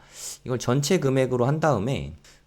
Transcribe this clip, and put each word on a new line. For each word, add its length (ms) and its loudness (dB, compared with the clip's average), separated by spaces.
이걸 140 -4
전체 400 2
금액으로 480 2
한 140 0
다음에 560 0